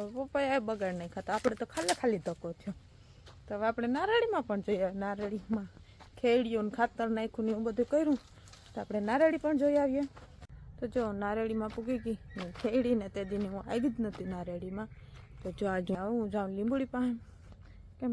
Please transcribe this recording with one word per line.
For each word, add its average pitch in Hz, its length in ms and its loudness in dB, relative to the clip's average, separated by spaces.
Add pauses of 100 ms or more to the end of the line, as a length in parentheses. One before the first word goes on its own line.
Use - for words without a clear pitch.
(160)
પપૈયા 269 520 2
બગાડી 190 320 0
નાખ્યા. 175 260 -8
તો 185 60 0
આપણે 214 240 2
તો 233 160 -4
ખાલી 339 280 2
ખાલી 214 260 2
ધક્કો 170 340 -6
થયો. - 160 -8 (680)
તો - 100 -14
હવે 214 100 0
આપણે 233 300 0
નારળીમાં 415 520 4
પણ 202 180 0
જોઈએ. 190 240 2 (120)
નારળીમાં 202 680 -2 (520)
ખેડિયું 233 460 4
ને 208 100 -2
ખાતર 233 400 2
નાખ્યું 220 300 -2
ને 220 60 2
એવું 214 120 0
બધું 233 260 2
કર્યું. 294 280 4 (540)
તો 220 80 -6
આપણે 202 280 -2
નારળી 311 340 6
પણ 302 200 4
જોઈ 285 180 6
આવીએ. 277 240 2 (760)
તો 254 60 -4 (100)
જો 247 80 2 (200)
નારળીમાં 220 520 0
પૂગી 240 300 -2
ગઈ 226 140 -2 (180)
ને 190 80 -6 (160)
ખેડીને 233 540 2
તે 202 160 -2
દીની 202 240 -2
હું 196 100 -6
આવી 240 300 0
જ - 100 -6
નહોતી 185 300 -6
નારળીમાં. 185 540 -6 (540)
તો 185 160 -6
જો 202 140 0
આ 185 160 2
જો 190 60 2
હું 208 400 0
જાઉં 196 220 -2
લીંબુડી 247 380 0
પાસે, 247 180 2 (840)
કેમ 247 140 0